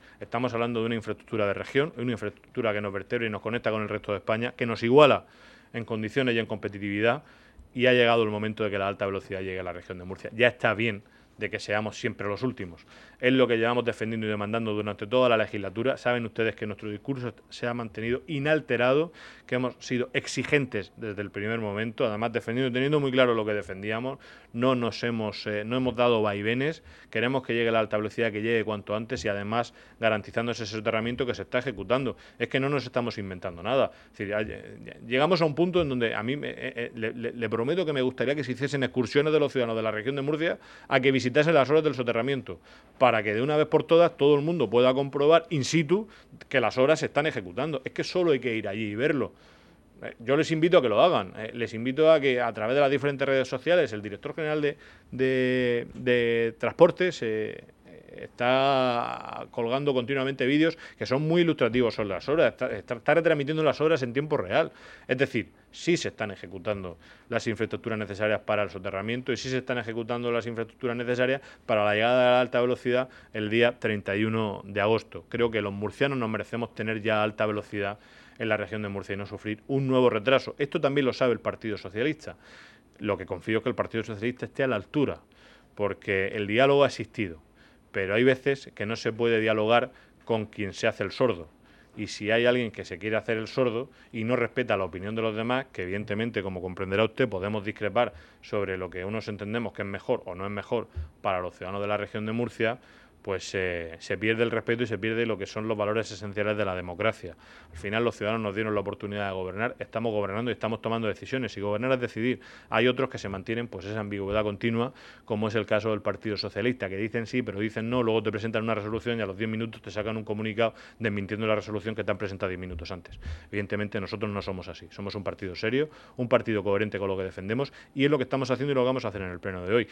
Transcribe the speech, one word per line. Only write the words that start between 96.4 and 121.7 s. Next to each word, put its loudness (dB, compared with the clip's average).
como -6
comprenderá 0
usted, 2
podemos -4
discrepar -2
sobre -4
lo -8
que -8
unos -6
entendemos -6
que -8
es -6
mejor -4
o -8
no -8
es -6
mejor -4
para 0
los -8
ciudadanos -8
de -4
la 0
región -6
de -4
Murcia, -2
pues, -4
eh, -4
se -4
pierde 2
el 2
respeto 0
y 0
se -4
pierde 0
lo -2
que -6
son -6
los -2
valores -2
esenciales -4
de 0
la -2
democracia. -4
Al -18
final 0
los 0
ciudadanos -2
nos -4
dieron -2
la 0
oportunidad -6
de -4
gobernar, -6
estamos -4
gobernando -2
y -2
estamos -4
tomando -2
decisiones, -6
y -8
gobernar -2
es 2
decidir. -2
Hay 4
otros 2
que -10
se -8
mantienen, -6
pues, -10
esa -6
ambigüedad -2
continua, 0
como -2
es -4
el 2
caso 2
del -2
Partido -4
Socialista, -2
que -8
dicen -4
sí, -2
pero -6
dicen -4
no, 2
luego 2
te 0
presentan -2
una 0
resolución -4
y -4
a -2
los -6
diez -4
minutos -6
te -14
sacan -4
un -6
comunicado -2
desmintiendo -2
la 4
resolución -4